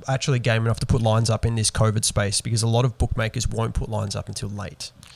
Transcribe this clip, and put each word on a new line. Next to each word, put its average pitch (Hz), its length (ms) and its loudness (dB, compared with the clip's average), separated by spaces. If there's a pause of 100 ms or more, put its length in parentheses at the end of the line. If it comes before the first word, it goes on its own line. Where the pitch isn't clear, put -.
actually 131 320 0
game 113 260 2
enough 117 140 0
to - 60 0
put 113 160 2
lines 113 280 4
up 110 160 0
in 117 100 0
this 110 140 2
covid 107 360 2
space 101 360 0
because 110 220 -2
a 117 40 2
lot 117 180 4
of 120 120 -2
bookmakers 110 500 -2
won't 113 280 -2
put - 140 -2
lines 104 260 -4
up 98 140 -6
until 101 200 -8
late. 101 420 -10 (240)